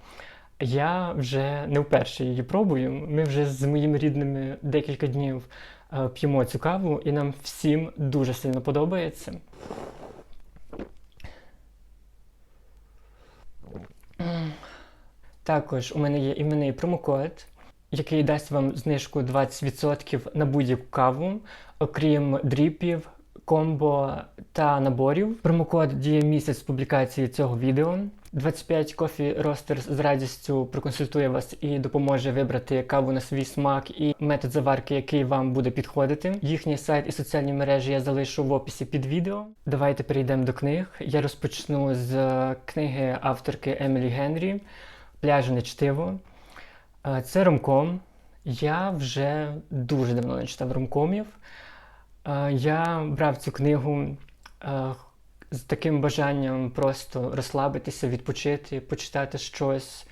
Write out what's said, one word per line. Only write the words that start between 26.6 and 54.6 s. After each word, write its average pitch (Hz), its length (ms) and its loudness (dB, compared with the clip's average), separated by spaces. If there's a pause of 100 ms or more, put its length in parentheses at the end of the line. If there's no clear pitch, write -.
публікації 135 640 0
цього 123 300 0
відео. 143 400 2 (360)
Двадцять 151 320 -2
п'ять 156 300 0
Coffee 151 460 0
Roasters 139 500 -2
з 135 60 0
радістю 135 680 0
проконсультує 139 600 -2
вас 127 320 -2
і 143 180 -2
допоможе 135 540 2
вибрати 127 500 0
каву 131 300 2
на 131 80 0
свій 135 240 -2
смак 139 460 0
і 147 300 0
метод 143 300 0
заварки, 143 440 2
який 139 300 2
вам 131 280 2
буде 131 180 2
підходити. 147 720 0
Їхній 151 360 0
сайт 147 300 0
і 151 40 -4
соціальні 139 400 0
мережі 139 400 2
я 139 80 2
залишу 139 440 0
в 135 80 2
описі 135 320 -2
під 131 220 -2
відео. 185 400 -2 (200)
Давайте 139 360 2
перейдемо 135 420 2
до 127 80 2
книг. 151 340 0 (140)
Я 143 200 0
розпочну 139 760 -2
з 131 600 0
книги 131 640 -2
авторки 135 600 -2
Емілі 135 280 2
Генрі 160 520 0 (600)
«Пляжне 131 420 4
чтиво». 151 560 0 (880)
Е, 131 160 0
це 185 220 2
ромком. 156 560 4 (440)
Я 156 460 0
вже 147 640 -2 (160)
дуже 127 440 0
давно 123 220 0
не 123 100 -4
читав 127 260 -6
ромкомів. 156 540 0 (1000)
Е, 143 260 0
я 156 560 2
брав 143 280 2
цю - 160 -6
книгу, 143 640 0 (480)